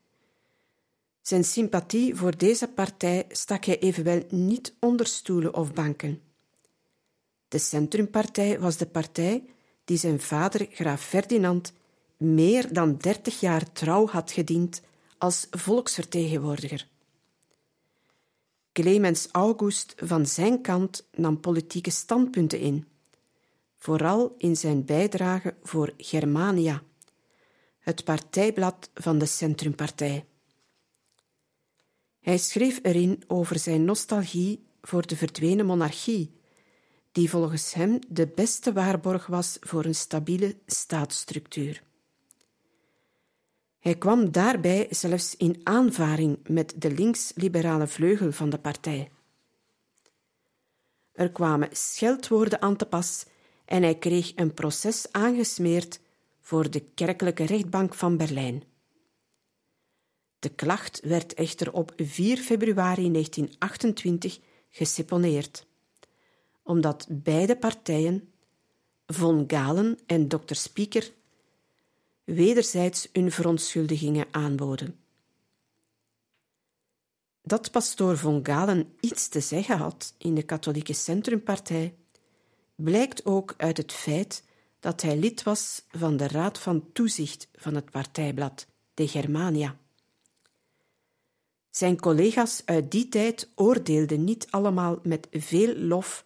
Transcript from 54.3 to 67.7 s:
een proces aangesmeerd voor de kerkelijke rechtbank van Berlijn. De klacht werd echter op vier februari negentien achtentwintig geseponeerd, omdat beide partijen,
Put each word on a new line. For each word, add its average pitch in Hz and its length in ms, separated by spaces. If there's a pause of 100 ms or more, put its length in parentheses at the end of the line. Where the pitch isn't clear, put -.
een 160 180
proces - 580
aangesmeerd 196 880 (400)
voor 156 300
de 151 100
kerkelijke 175 640
rechtbank 190 500
van 175 220
Berlijn. 135 460 (1800)
De 139 100
klacht - 520
werd 170 340
echter - 380
op 165 240
vier 180 400
februari 196 720
negentien 156 500
achtentwintig 185 800 (300)
geseponeerd, 165 960 (960)
omdat 156 480
beide 165 460
partijen, 180 760 (760)